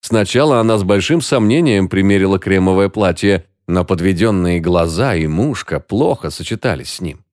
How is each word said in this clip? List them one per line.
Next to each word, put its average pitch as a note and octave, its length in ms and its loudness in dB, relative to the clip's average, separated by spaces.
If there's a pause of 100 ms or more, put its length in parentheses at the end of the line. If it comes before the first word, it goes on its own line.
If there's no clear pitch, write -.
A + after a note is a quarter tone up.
Сначала A#2+ 580 2
она A2+ 180 2
с G2+ 60 0
большим G2+ 380 0
сомнением A2+ 640 2
примерила F#2+ 520 2
кремовое F#2+ 500 2
платье, G2 560 0 (220)
но F2 180 0
подведённые F2+ 720 0
глаза F2 560 0
и D#2 120 -2
мушка F2+ 520 -2
плохо - 520 -2
сочетались F#2 600 -6
с - 80 -12
ним. D2+ 320 -10